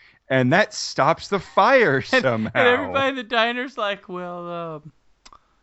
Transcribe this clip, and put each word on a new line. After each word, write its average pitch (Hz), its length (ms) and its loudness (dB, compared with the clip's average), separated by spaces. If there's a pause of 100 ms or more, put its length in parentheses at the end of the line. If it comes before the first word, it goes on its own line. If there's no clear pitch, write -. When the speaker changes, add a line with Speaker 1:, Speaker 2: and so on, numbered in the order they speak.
(300)
Speaker 1:
and 131 240 2
that 208 200 2
stops - 540 -2
the 196 120 -2
fire 202 580 4
Speaker 2:
<laughs> 123 160 -4
And, 262 100 4
Speaker 1:
somehow. 110 320 0
Speaker 2:
and - 120 4
everybody 262 420 0
in 269 80 -6
the 247 60 -10
diner's 240 540 -2
like, 202 300 -6
"Well, 175 420 -10
um, 160 420 -10 (720)